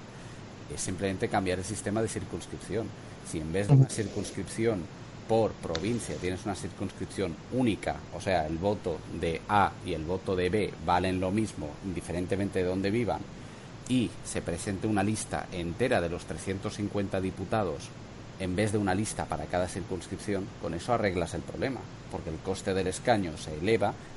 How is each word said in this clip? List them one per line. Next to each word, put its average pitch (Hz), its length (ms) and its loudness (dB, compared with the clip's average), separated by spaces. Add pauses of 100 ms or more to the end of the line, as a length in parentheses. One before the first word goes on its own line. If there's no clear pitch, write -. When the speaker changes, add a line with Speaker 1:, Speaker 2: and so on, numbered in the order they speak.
(760)
Speaker 1:
Es 76 60 -6
simplemente 95 480 0
cambiar 95 300 2
el 92 60 -4
sistema 104 380 0
de 110 60 2
circunscripción. 92 760 -4 (440)
Si 85 80 -2
en 78 140 -4
vez 98 160 2
de 139 60 12
una 135 120 12
Speaker 2:
Ujú. - 80 -6
Speaker 1:
circunscripción 101 880 -2 (460)
por 110 240 6
provincia 85 680 -2
tienes 90 240 -2
una 101 100 0
circunscripción 92 800 -4 (180)
única, 110 440 2 (180)
o 85 60 -6
sea, 87 260 4
el 80 120 0
voto 92 400 2 (220)
de 82 280 0
A 101 240 6 (120)
y 92 80 -2
el 78 120 -2
voto 92 320 0
de 90 120 4
B 87 240 2 (120)
valen 90 340 4
lo 92 140 2
mismo, 101 360 0 (160)
indiferentemente 92 760 0
de 90 80 4
dónde 95 240 2
vivan, 104 280 2 (680)
y 123 200 4 (160)
se - 160 -2
presente 90 460 -2
una 104 160 4
lista 101 480 0
entera 92 500 2
de 85 80 2
los 82 180 -4
trescientos 98 500 -4
cincuenta 101 440 0
diputados 92 680 0 (500)
en 92 160 -2
vez 104 160 4
de 107 80 4
una 98 160 4
lista 101 300 0
para 76 220 -2
cada 90 200 2
circunscripción, 95 800 -4 (160)
con 82 120 -2
eso 85 180 0
arreglas 92 420 2
el 78 80 -2
problema, 123 380 -2 (320)
porque 85 180 -6
el 80 60 -4
coste 95 360 -2
del 92 140 2
escaño 92 500 2
se 78 200 -6
eleva, 101 380 4 (220)